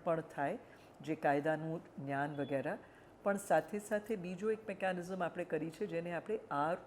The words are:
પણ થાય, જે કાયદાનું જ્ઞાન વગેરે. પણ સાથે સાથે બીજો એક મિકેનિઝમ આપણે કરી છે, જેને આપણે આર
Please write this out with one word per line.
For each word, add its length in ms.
પણ 180
થાય, 360
જે 140
કાયદાનું 920
જ્ઞાન 300
વગેરે. 420
પણ 140
સાથે 420
સાથે 360
બીજો 360
એક 160
મિકેનિઝમ 560
આપણે 200
કરી 260
છે, 160
જેને 280
આપણે 260
આર 360